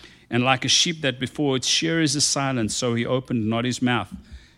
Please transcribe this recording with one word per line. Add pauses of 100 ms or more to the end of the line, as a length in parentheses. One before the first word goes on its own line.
(320)
and
like
a
sheep
that
before
its
shearers
is
silent,
so
he
opened
not
his
mouth. (460)